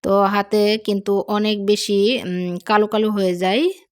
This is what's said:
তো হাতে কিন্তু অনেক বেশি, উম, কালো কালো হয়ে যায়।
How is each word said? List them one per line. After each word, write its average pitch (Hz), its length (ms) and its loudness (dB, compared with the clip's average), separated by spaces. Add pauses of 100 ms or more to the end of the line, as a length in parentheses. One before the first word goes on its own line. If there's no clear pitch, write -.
তো 196 100 2 (120)
হাতে 208 360 0 (160)
কিন্তু 202 340 -2 (160)
অনেক 208 280 0 (100)
বেশি, 202 320 0 (200)
উম, 180 340 -4 (120)
কালো 214 220 2
কালো 214 240 0
হয়ে 190 260 0
যায়। 185 260 0 (300)